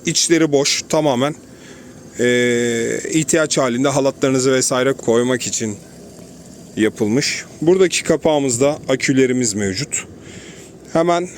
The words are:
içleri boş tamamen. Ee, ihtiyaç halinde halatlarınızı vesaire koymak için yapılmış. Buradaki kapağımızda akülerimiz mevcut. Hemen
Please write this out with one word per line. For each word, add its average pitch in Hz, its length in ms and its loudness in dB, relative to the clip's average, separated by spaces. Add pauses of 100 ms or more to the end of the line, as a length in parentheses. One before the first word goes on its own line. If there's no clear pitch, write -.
içleri 160 460 2
boş 143 360 2
tamamen. 147 460 0 (880)
Ee, 120 800 0 (100)
ihtiyaç 156 480 0
halinde 131 300 0
halatlarınızı 135 640 2
vesaire 131 400 2
koymak 123 540 0
için 107 300 -6 (1000)
yapılmış. 107 680 0 (180)
Buradaki 180 400 2
kapağımızda 143 760 0 (100)
akülerimiz 127 680 2
mevcut. 101 520 -4 (840)
Hemen 175 460 0